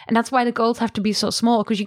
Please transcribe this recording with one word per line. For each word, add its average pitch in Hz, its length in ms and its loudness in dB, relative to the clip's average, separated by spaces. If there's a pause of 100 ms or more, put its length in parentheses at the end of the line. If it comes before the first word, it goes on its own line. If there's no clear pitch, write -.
And 226 100 0
that's 233 160 0
why 247 120 2
the 240 80 0
goals 233 260 0
have 226 160 -2
to 214 60 -2
be 208 140 0
so 190 160 -2
small, 226 340 2
'cause 208 160 -2
you, 208 60 -6